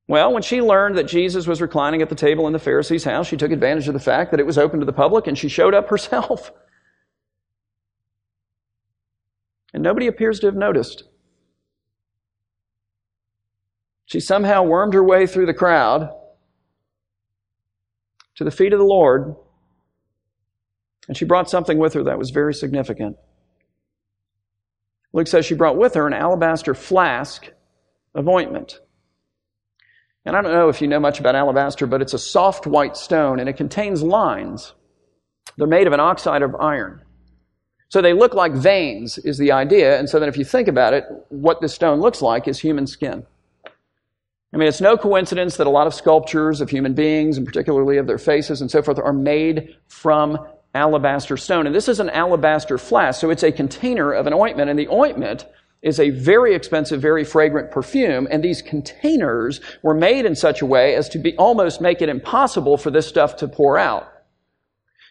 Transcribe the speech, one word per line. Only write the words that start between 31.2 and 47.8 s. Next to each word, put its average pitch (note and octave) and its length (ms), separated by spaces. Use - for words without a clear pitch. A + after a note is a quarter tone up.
alabaster, C#3 500
but C3 160
it's C3+ 140
a A#2+ 40
soft F#3+ 460
white D3 320
stone, D3 440
and C3 80
it C3+ 80
contains G3 480
lines. B2 680
They're D3 80
made F3 220
of D3 40
an C#3+ 60
oxide D3+ 440
of C3 120
iron. A#2+ 480
So G3 120
they F3 120
look A3 200
like E3+ 200
veins C3+ 640
is C#3+ 180
the C#3+ 140
idea, C#3 480
and C#3+ 100
so D#3 120
then D3 80
if C3 80
you C#3+ 80
think A#3+ 240
about B2+ 260
it, C#3+ 100
what D#3 320
this D#3 140
stone D#3 260
looks F3 220
like A#2+ 240
is C3+ 140
human C#3+ 260
skin. C3+ 400
I D#3 40
mean, D#3 100
it's - 120
no G#3 160
coincidence F#3 600
that D3 100
a C#3+ 40
lot D3 180
of D3 60
sculptures D#3 680
of C3+ 100
human C3+ 240
beings, D#3 420
and C3 80
particularly C#3 520